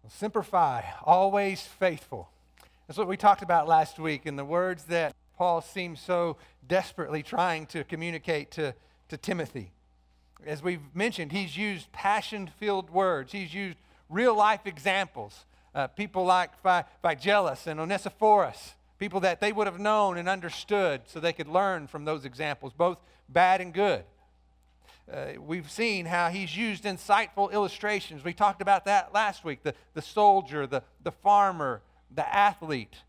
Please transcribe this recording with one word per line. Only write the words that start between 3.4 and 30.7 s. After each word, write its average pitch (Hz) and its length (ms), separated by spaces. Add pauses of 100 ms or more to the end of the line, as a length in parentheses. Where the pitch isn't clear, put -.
about 170 260
last 160 300
week 156 280
in 143 100
the 139 100
words 175 400
that 165 300 (220)
Paul 170 240
seems 175 380
so 175 380 (300)
desperately 156 560
trying 170 440
to - 160
communicate 160 680
to, 147 220 (360)
to 156 80
Timothy. 135 540 (760)
As 151 160
we've 175 200 (120)
mentioned, 175 380
he's 175 260
used 202 340
passion-filled 196 1000
words. 170 400
He's 180 220
used 190 240 (320)
real-life 214 560
examples. 165 800 (280)
Uh, 139 140
people 185 360
like 180 380
Phi-, 180 240 (180)
Phygelus 165 600
and 156 140
Onesiphorus, 190 960 (240)
people 196 220
that 180 200
they 208 100
would 208 160
have 175 120
known 202 380
and 175 120
understood 175 760
so - 140
they 165 140
could 151 140
learn 180 400
from 147 180
those 151 200
examples, 139 480
both 170 260 (280)
bad 185 320
and 180 140
good. 165 300 (1080)
Uh, 139 280
we've 156 300
seen 208 380
how 175 220
he's 175 280
used 214 260
insightful 202 680
illustrations. 202 720
We 170 100
talked 196 280
about 196 240
that 196 280
last 208 300
week, 151 180
the, 147 140 (180)
the 156 80
soldier, 180 640
the, 127 160 (220)